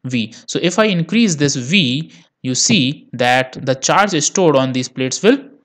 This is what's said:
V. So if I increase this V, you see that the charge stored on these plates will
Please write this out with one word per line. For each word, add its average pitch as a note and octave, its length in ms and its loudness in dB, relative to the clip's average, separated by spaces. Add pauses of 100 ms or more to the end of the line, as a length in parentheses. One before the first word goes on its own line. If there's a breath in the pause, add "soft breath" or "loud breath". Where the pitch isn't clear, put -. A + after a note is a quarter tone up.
V. B2 280 -6 (140 loud breath)
So - 160 -6
if F3 160 0
I A3 60 4
increase G3 500 0
this C#3 220 0
V, C#3+ 560 -2 (300 loud breath)
you B2+ 120 -4
see C#3+ 600 0
that B2 520 0
the C3 80 0
charge F#3 380 0 (100)
stored E3+ 320 2
on C3 160 2
these B2+ 180 -4
plates C3 360 -6
will C4 160 4 (240)